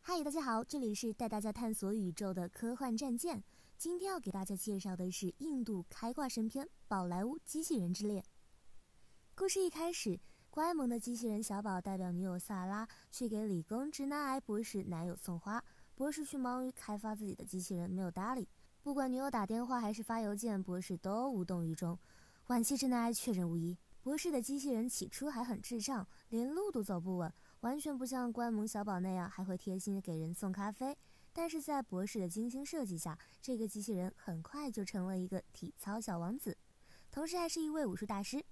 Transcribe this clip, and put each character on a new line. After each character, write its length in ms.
嗨， 220
大 80
家 120
好， 200
这 160
里 160
是 180
带 160
大 120
家 120
探 200
索 220
宇 180
宙 220
的 140
科 260
幻 220
战 200
舰。 260
今 220
天 100
要 120
给 100
大 140
家 100
介 240
绍 180
的 140
是 280
印 260
度 240
开 240
挂 160
神 200
片 180
《宝 200
莱 180
坞 200
机 180
器 140
人 160
之 140
恋》。 160
故 140
事 120
一 80
开 240
始， 280
乖 220
萌 160
的 120
机 160
器 100
人 160
小 180
宝 200
代 180
表 140
女 100
友 160
萨 280
拉 200
去 180
给 180
理 160
工 280
直 160
男 200
癌 140
博 220
士 220
男 200
友 120
送 220
花， 240
博 160
士 140
却 140
忙 280
于 40
开 260
发 180
自 100
己 100
的 100
机 160
器 140
人， 160
没 100
有 100
搭 240
理。 140
不 120
管 160
女 60
友 140
打 140
电 220
话 140
还 120
是 100
发 180
邮 160
件， 260
博 180
士 160
都 320
无 160
动 220
于 80
衷。 240
惋 160
惜 140
直 120
男 140
癌 100
确 200
诊 160
无 80
疑。 200
博 140
士 140
的 100
机 180
器 120
人 160
起 220
初 220
还 120
很 180
智 200
障， 260
连 180
路 240
都 120
走 180
不 160
稳， 160
完 200
全 160
不 80
像 260
乖 200
萌 180
小 160
宝 160
那 120
样 160
还 140
会 140
贴 220
心 200
给 200
人 140
送 200
咖 180
啡。 240
但 160
是 120
在 220
博 220
士 160
的 80
精 200
心 160
设 200
计 140
下， 200
这 160
个 100
机 140
器 140
人 200
很 280
快 280
就 140
成 220
了 120
一 80
个 160
体 240
操 200
小 200
王 200
子， 180
同 160
时 120
还 100
是 140
一 80
位 160
武 100
术 80
大 180
师。 300